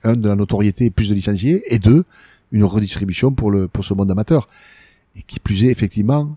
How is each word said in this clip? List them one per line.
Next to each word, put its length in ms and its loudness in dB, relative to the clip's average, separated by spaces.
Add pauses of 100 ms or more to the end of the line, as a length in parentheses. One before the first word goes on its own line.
un, 120 2
de 120 0
la 80 0
notoriété 500 0
et 40 0
plus 200 -2
de 40 0
licenciés, 480 0 (120)
et 40 2
deux, 260 6 (480)
une 120 2
redistribution 680 -2
pour 180 -2
le, 180 0
pour 160 -6
ce 100 -6
monde 160 0
amateur. 380 0 (680)
Et 60 -18
qui 180 -16
plus 240 0
est, 60 4
effectivement, 680 -2